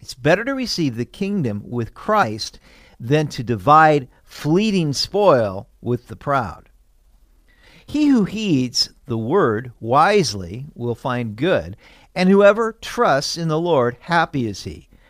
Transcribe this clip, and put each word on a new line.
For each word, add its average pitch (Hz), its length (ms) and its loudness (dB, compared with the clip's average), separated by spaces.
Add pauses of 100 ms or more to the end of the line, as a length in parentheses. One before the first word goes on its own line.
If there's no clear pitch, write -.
It's - 140 -18
better 165 300 0
to 277 100 -4
receive 175 400 -4
the 117 100 -6
kingdom 139 600 -4
with 117 280 -6
Christ 180 680 -4 (400)
than 147 280 0
to - 140 -10
divide 139 640 4 (160)
fleeting 175 680 0
spoil 123 760 0 (140)
with 120 260 -4
the - 80 -16
proud. 131 540 -6 (1160)
He 294 200 0
who 262 160 4
heeds 165 680 -2 (160)
the 117 120 -4
word 120 600 0
wisely 127 960 0
will 117 200 -6
find 123 400 -6
good, 113 420 -2 (380)
and 180 140 2
whoever 202 460 6
trusts 160 640 -2
in 170 120 -4
the 156 100 0
Lord, 139 440 0
happy 160 440 -2
is 98 160 -8
he. - 260 -14 (220)